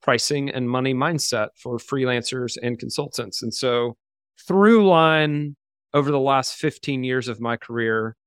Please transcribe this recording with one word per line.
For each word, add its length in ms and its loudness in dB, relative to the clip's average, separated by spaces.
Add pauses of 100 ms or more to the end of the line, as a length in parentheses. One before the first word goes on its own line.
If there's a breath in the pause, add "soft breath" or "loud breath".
pricing 480 0
and 180 -4
money 240 0
mindset 640 -2
for 220 -8
freelancers 840 -4
and 160 -4
consultants. 640 -8
And 120 -8
so 420 -2 (500)
through 400 6
line 720 2 (380)
over 160 2
the 100 2
last 360 0
fifteen 480 -4
years 240 -2
of 120 -8
my 160 -2
career 600 -2 (100)